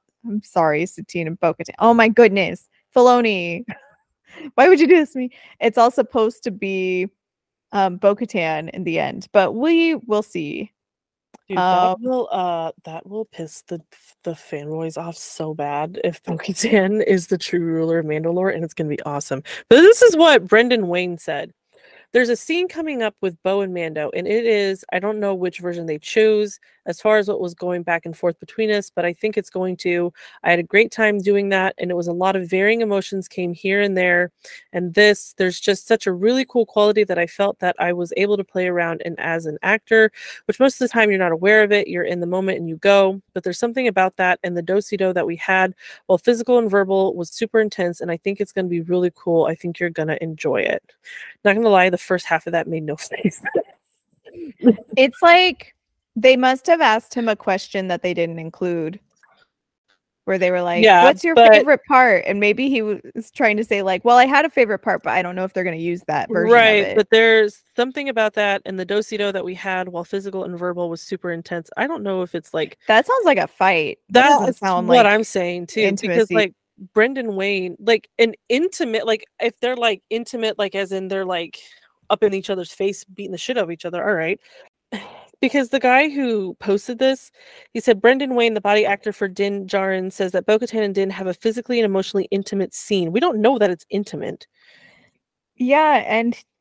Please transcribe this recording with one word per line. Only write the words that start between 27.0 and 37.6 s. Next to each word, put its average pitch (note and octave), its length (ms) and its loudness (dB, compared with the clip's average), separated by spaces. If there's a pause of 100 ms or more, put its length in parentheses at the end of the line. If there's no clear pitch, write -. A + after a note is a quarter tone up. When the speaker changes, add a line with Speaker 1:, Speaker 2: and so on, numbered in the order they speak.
Speaker 2:
far G#3+ 180 4
as G3+ 100 -2
what G#3 120 -4
was F3 140 -6
going F3+ 280 -6
back E3+ 240 -4
and E3+ 100 -12
forth E3+ 240 -2
between G#3+ 300 -4
us, G#3 200 -2
but F3 140 -4
I F3 80 -2
think G#3+ 240 -6
it's G3+ 140 -6
going F#3 280 -4
to. F3 340 -2 (300)
I - 80 2
had F3 80 4
a F3 60 -2
great G#3 260 2
time G#3+ 280 0
doing G3+ 320 0
that, F#3+ 280 0
and F3+ 120 -4
it F3+ 40 -2
was F3 140 -4
a F3 40 -2
lot F#3 240 0
of F3+ 120 -6
varying G3+ 320 0
emotions G3 480 -4
came F3 260 -6
here F#3+ 260 -2
and G3+ 160 0
there. F3+ 360 2 (400)
And F3 220 -4
this, G#3 440 4
there's F3+ 220 -2
just - 260 -2
such A3+ 200 0
a F#3+ 60 -2
really A#3 320 0
cool A#3 220 0
quality G#3 380 2
that F3+ 140 -4
I E3+ 80 0
felt G3+ 340 -4